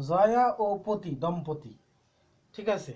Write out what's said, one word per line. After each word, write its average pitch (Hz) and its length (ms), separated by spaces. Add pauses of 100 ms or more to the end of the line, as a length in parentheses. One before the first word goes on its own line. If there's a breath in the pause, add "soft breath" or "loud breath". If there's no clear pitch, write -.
জয়া 220 500
ও 202 260
পতি, 208 260
দম্পতি। 151 640 (760)
ঠিক 208 160
আছে? 190 280